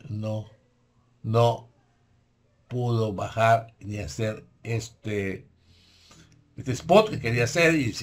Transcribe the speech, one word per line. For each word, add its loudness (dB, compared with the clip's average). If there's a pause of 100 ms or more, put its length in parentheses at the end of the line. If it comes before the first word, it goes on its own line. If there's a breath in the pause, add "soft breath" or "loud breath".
no, -6 (760)
no 2 (1000)
pudo -2
bajar 2
ni -10
hacer -6 (180)
este, -6 (1080 soft breath)
este -8
spot 4
que -6
quería 0
hacer 2
y 0